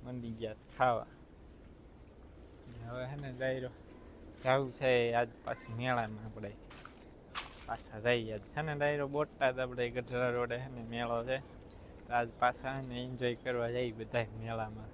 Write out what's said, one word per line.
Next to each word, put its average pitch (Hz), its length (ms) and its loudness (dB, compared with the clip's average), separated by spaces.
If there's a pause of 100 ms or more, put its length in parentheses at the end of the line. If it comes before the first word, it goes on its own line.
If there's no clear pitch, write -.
મંડી 123 260 -8
ગયા 110 240 -4
છે - 240 -18
ખાવા. 120 280 6 (1600)
ને 117 180 -12
હવે 123 180 -4
છે 143 160 -6
ને, 135 100 -8
ડાયરો 127 380 0 (760)
જાવું 131 280 6
છે 123 400 6
આજ 120 160 6 (160)
પાછું 117 320 -6
મેળામાં 113 480 0
આપણે. 107 280 -8 (1120)
પાછા 113 340 -8
જઈએ 113 340 4
આજ. 107 60 -6
છે 147 220 -4
ને, 156 120 -2
ડાયરો 147 340 4
બોટાદ 139 500 2
આપણે 123 320 0
ગઢડા 123 400 0
રોડે 120 280 0
છે 131 100 -6
ને 123 140 -10
મેળો 117 420 0
છે. 131 140 0 (680)
તો 120 80 -4
આજ 120 140 4 (100)
પાછા 131 440 2
છે 131 40 -6
ને, 123 180 -4
એન્જોય 123 300 0
કરવા 120 360 0
જઈએ 123 220 0
બધાય 113 360 0 (100)
મેળામાં. 110 560 -4